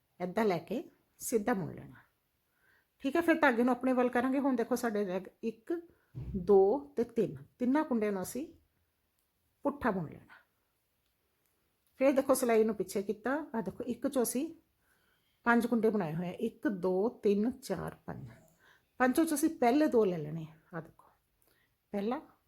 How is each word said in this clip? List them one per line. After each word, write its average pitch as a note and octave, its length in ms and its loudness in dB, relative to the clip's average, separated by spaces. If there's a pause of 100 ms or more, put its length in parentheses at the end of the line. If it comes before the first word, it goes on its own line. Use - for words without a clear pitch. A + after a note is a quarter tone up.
(200)
ਏਦਾਂ F3+ 260 -2
ਲੈ F3+ 140 2
ਕੇ C4+ 240 -6 (380)
ਸਿੱਧਾ A#3 320 0
ਬੁਣ D3+ 200 -4
ਲੈਣਾ, - 300 -18 (1000)
ਠੀਕ C4+ 120 -2
ਹੈ। E4+ 60 2
ਫਿਰ E4 200 2
ਧਾਗੇ B3 220 4
ਨੂੰ B3+ 100 4
ਆਪਣੇ B3+ 200 0
ਵੱਲ B3 160 2
ਕਰਾਂਗੇ। B3+ 300 0
ਹੁਣ C4 160 0
ਦੇਖੋ A#3 200 -2
ਸਾਡੇ G#3 300 -2
ਰਹਿ F#3 140 -4
ਗਏ - 280 -10
ਇੱਕ, - 260 -6 (600)
ਦੋ G3 640 4
ਤੇ A#3 80 0
ਤਿੰਨ, F3+ 300 -2 (240)
ਤਿੰਨਾਂ C4 240 2
ਕੁੰਡਿਆਂ A3 280 -2
ਨੂੰ F#3+ 100 -4
ਅਸੀਂ B3+ 260 -8 (1160)
ਪੁੱਠਾ C#4 260 0
ਬੁਣ E3+ 180 -4
ਲੈਣਾ। - 340 -20 (1600)
ਫਿਰ C4+ 120 4
ਦੇਖੋ C4+ 220 2
ਸਿਲਾਈ A#3 300 4
ਨੂੰ A3 120 0
ਪਿੱਛੇ G3 280 -4
ਕੀਤਾ, G#3+ 300 -4 (220)
ਆਹ A3+ 60 -2
ਦੇਖੋ F#3 240 -8
ਇੱਕ A#3+ 220 -4
ਚੋਂ C4+ 160 0
ਅਸੀਂ C4 240 -2 (1000)
ਪੰਜ A#3 220 4
ਕੁੰਡੇ A3 220 2
ਬਣਾਏ F#3 260 -2
ਹੋਏ F3 120 -4
ਆ, F3+ 40 -8
ਇੱਕ, - 360 -6
ਦੋ, F#3+ 420 0 (140)
ਤਿੰਨ, G#3 300 2
ਚਾਰ, E3 420 -8 (100)
ਪੰਜ, A#2+ 260 -12 (680)
ਪੰਜੋਂ B3+ 260 2
ਚੋਂ D4+ 120 -2
ਅਸੀਂ D#4 140 2
ਪਹਿਲੇ D4+ 360 4
ਦੋ A#3 180 4
ਲੈ F3 120 0
ਲੈਣੇ D#3 260 -8
ਆ, - 320 -18
ਆਹ D#3+ 60 -8
ਦੇਖੋ - 240 -20 (880)
ਪਹਿਲਾ G#3+ 260 -4 (280)